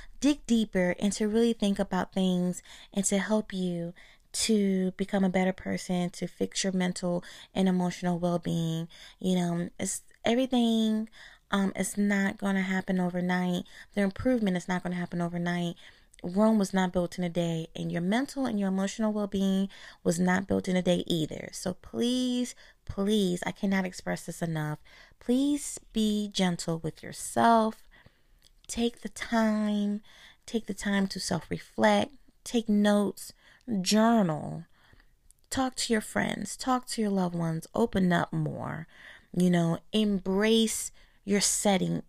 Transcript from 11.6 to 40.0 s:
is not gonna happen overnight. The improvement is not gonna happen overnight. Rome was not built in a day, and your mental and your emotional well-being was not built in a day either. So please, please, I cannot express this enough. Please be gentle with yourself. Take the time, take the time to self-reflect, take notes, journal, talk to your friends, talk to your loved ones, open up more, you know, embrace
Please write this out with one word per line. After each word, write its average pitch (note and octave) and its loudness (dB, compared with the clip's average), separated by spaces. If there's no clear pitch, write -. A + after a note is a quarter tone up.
is - -4
not G3+ 2
gonna G3 0
happen F#3 -2
overnight. F3+ 0
The G3+ 0
improvement G3+ 2
is F3 -8
not F3+ -2
gonna F3+ -4
happen F3 -4
overnight. F3 -2
Rome G#3+ 4
was F#3+ 0
not F#3 2
built F3 -2
in F3+ -4
a F3 -2
day, E3 -2
and E3+ -6
your E3+ -4
mental B3+ -2
and A3 -2
your G3 0
emotional G3 -2
well-being G3 0
was F3 2
not F#3 2
built F#3+ 0
in F3+ 2
a F3+ 2
day F3 2
either. - -4
So - -6
please, B3 -2
please, G3 0
I F3+ -4
cannot F#3+ 0
express F3+ -8
this - -12
enough. D#3 -4
Please C#4 0
be G#3 0
gentle F3 -2
with D#3+ -10
yourself. A#3 2
Take A#3 -4
the G#3 -8
time, G#3 0
take - -4
the G3+ -4
time G3 0
to F#3+ -8
self-reflect, G3+ 0
take A3+ -2
notes, G#3 2
journal, F3 2
talk C4 -2
to - -2
your G#3+ 2
friends, - -4
talk B3+ 0
to - -4
your G#3 0
loved F3+ 0
ones, E3 -2
open G3 2
up E3+ 2
more, D3 -4
you F3+ 4
know, E3+ 2
embrace G#3+ 2